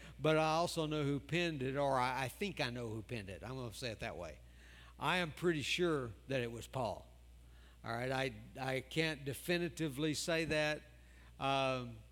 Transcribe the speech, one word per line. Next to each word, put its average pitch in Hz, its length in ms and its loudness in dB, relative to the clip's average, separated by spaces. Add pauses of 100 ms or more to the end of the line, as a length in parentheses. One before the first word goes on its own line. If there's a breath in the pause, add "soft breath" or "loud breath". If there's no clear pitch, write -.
(220 loud breath)
But 156 140 6
I 156 200 6
also 165 300 2
know 151 180 0
who 143 180 2
penned 160 420 0
it, 135 140 0
or 139 200 4
I, 127 260 2
I 127 40 -2
think 190 320 -4
I 131 100 2
know 120 200 -4
who 107 120 -4
penned 104 280 -6
it. 85 160 -8
I'm 127 100 -6
gonna 123 180 -6
say 120 180 -4
it 101 100 -8
that 104 160 -6
way. 82 160 -8 (640 loud breath)
I 156 180 4
am 170 140 0
pretty 160 300 2
sure 147 480 2 (180)
that 131 140 2
it 117 100 -2
was 113 160 -8
Paul. 107 400 -2 (800 soft breath)
All 113 80 -2
right? 123 180 0
I, 131 220 0 (280)
I 131 280 0
can't 156 340 0
definitively 156 920 0
say 165 300 2
that, 151 360 2 (580 loud breath)
um, 131 520 2 (200)